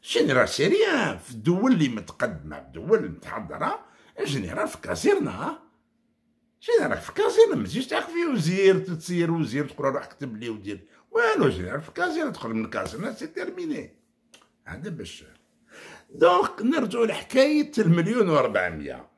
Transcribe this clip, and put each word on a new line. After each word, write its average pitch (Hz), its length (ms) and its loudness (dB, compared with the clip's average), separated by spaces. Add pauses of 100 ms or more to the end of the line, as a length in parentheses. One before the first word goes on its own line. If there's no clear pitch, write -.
جنرال 131 460 4
سي 139 180 0
ريان 277 520 2
في - 120 -18
الدول 175 420 2
اللي 156 160 4
متقدمة، 85 680 -6
الدول 139 460 -2
المتحضرة، - 840 -8 (340)
الجنرال 139 480 -4
في - 100 -12
كازيرنا. 277 840 -2 (1000)
جنرال 311 360 2
في - 140 -12
كازيرنا، 427 420 4
ما 104 100 -2
تجيش 190 220 -4
تعرف - 200 -4
فيه 339 260 -2
وزير، 190 460 4
تتصير 175 520 -2
وزير، 143 380 -2
تقول: 139 260 -6
"روح - 100 -4
اكتب 127 320 -12
لي 117 120 -10
ودير". 101 400 -10 (220)
والو، 440 380 2
جنرال 90 320 -4
في - 100 -16
كازيرنا، 320 400 -4
تخرج 113 240 -8
من 110 160 -4
كازيرنا، 117 420 -6
سي - 140 -12
تيرميني. 359 680 -10 (680)
هذا 156 260 -12
باش. 120 340 -14 (920)
دونك - 480 4
نرجعوا 233 440 2
لحكاية 285 720 2
المليون 185 500 4
وأربعمية. 90 880 0